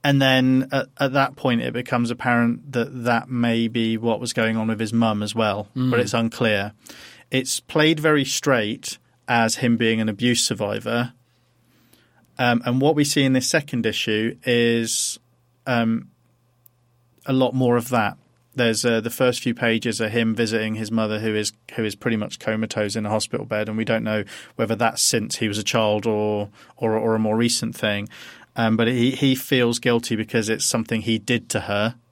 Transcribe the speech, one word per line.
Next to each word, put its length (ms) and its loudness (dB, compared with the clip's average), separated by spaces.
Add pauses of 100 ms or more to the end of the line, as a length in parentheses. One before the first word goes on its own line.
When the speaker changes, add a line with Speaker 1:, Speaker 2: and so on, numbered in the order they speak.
Speaker 1:
And 180 4
then 500 4
at, 160 0 (120)
at 140 0
that 220 2
point, 260 0
it 120 -4
becomes 380 -2
apparent 600 0
that 320 -4
that 240 0
may 380 0
be 300 -2
what 220 -2
was 140 -8
going 240 0
on 100 -2
with 120 -2
his 140 -4
mum 300 2
as 100 -6
well, 420 -2
Speaker 2:
Mm. 140 -2
Speaker 1:
but 100 2
it's 140 -2
unclear. 600 0 (580)
It's 280 -2
played 400 0
very 260 2
straight 720 -2 (280)
as 300 4
him 200 2
being 220 2
an 100 0
abuse 360 0
survivor. 680 -2 (1200)
Um, 280 2
and 160 0
what 140 4
we 80 2
see 200 2
in 100 2
this 160 0
second 360 -2
issue 580 -2
is, 760 0 (480)
um, 440 0 (1160)
a 80 -2
lot 220 2
more 220 2
of 120 -4
that. 280 0 (360)
There's, 320 0
uh, 160 2
the 80 -4
first 320 0
few 140 -2
pages 440 0
are 100 -2
him 260 0
visiting 400 -2
his 160 -6
mother, 280 -2
who 140 -2
is, 180 -2 (240)
who 80 -4
is 120 -4
pretty 220 -2
much 220 -6
comatose 560 -4
in 100 -4
a 40 -6
hospital 360 -4
bed, 240 -4
and 80 -6
we 80 -2
don't 180 -2
know 200 -2 (320)
whether 200 0
that's 260 0
since 360 0
he 100 -2
was 100 -2
a 60 -6
child 420 2
or, 440 0 (280)
or, 180 0
or 200 2
a 40 2
more 160 2
recent 400 0
thing. 320 -2 (500)
Um, 200 4
but 100 4
he, 240 2
he 240 2
feels 440 0
guilty 360 0
because 320 -2
it's 160 -2
something 380 -2
he 180 -2
did 300 -2
to 120 -2
her 340 -2 (160)